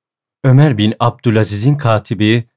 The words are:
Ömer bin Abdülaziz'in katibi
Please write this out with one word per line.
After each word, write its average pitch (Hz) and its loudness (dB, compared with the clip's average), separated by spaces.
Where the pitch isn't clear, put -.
Ömer 135 4
bin 107 -2
Abdülaziz'in 110 -2
katibi 110 -2